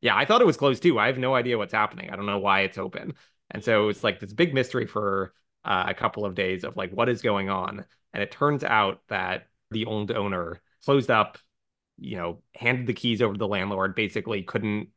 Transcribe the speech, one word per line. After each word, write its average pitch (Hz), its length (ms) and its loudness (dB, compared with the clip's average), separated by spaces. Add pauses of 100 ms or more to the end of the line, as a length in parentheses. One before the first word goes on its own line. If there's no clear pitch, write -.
"Yeah, 110 160 2
I 135 80 4
thought 220 160 6
it 240 60 8
was 160 100 4
closed 135 260 2
too. 151 160 4
I 107 80 4
have 127 120 0
no 127 160 0
idea 120 240 0
what's 101 140 -4
happening. - 380 -2
I 98 60 -8
don't 101 100 -6
know 101 120 0
why 98 240 4
it's 98 160 -2
open." 95 360 -8 (360)
And 104 140 -8
so 107 240 4
it's, 104 160 -4
like, 101 160 0
this 101 120 -14
big 147 220 2
mystery 127 320 0
for, 98 460 -2 (320)
uh, 92 240 0
a 95 60 -2
couple 107 300 -2
of 95 100 -4
days 92 300 -2
of, 87 120 -8
like, 92 160 -6
what 117 160 2
is 117 140 -2
going 98 280 0
on? 95 340 -4 (280)
And 101 100 -4
it 98 100 -4
turns 143 320 0
out 104 440 2
that 92 400 -4 (220)
the 110 160 -4
old 104 240 -4
owner 92 500 -4 (240)
closed 139 260 2
up, 110 280 4 (600)
you - 180 -10
know, 85 260 -6 (120)
handed 123 320 -2
the 123 80 -2
keys 117 280 -2
over 104 120 0
to 98 40 -8
the 104 100 -4
landlord, 98 460 -2
basically 107 480 -4
couldn't 107 540 -4